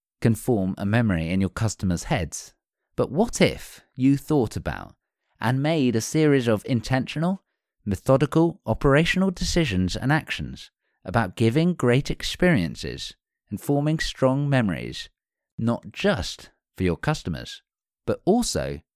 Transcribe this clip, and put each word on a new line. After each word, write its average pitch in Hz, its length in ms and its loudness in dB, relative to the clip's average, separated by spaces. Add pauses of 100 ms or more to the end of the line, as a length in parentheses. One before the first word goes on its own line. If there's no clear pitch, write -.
(220)
can 117 140 4
form 98 420 0
a - 80 -6
memory 101 440 2
in 95 120 0
your 95 80 2
customers' 98 560 -2
heads. - 480 -4 (420)
But - 160 0
what - 300 0
if - 400 -2 (140)
you 135 220 4
thought 139 380 0
about 50 380 -8 (480)
and 127 200 0
made 143 340 2
a 113 60 0
series 143 460 2
of 107 180 2
intentional, 135 760 -2 (420)
methodical, 143 800 2
operational 151 640 2
decisions 117 640 0
and 120 160 -2
actions - 600 -6 (320)
about 95 320 -2
giving 151 380 2
great 127 360 2
experiences 78 1080 -2 (340)
and 101 100 -8
forming 147 400 0
strong 139 480 0
memories, 92 640 -2 (480)
not 110 340 -2
just - 600 -4 (260)
for - 60 -2
your 87 140 2
customers, 80 640 -6 (440)
but - 200 -4
also 78 560 0 (140)